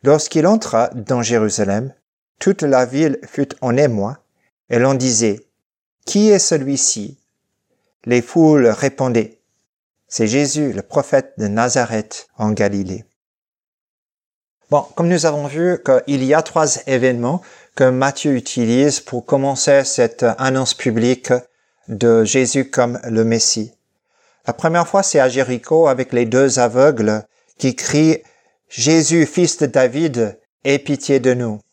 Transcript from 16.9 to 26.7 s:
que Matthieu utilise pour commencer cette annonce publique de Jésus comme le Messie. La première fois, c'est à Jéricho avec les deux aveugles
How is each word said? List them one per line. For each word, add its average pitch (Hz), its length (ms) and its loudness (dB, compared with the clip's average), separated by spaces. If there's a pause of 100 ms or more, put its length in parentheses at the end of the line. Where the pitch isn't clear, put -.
que 127 140 4
Matthieu 135 440 0
utilise 127 680 0
pour - 260 -10
commencer 139 580 2
cette 123 400 -2 (140)
annonce 131 340 -2
publique 123 600 -2 (560)
de 113 340 2
Jésus 131 480 0
comme 120 380 -2
le 113 160 0
Messie. 113 480 -2 (720)
La 120 60 -6
première 170 340 0
fois, 196 160 0
c'est - 160 0
à 131 100 4
Jéricho 127 600 0
avec 127 240 -2
les 123 120 2
deux 127 360 2
aveugles 113 640 2 (340)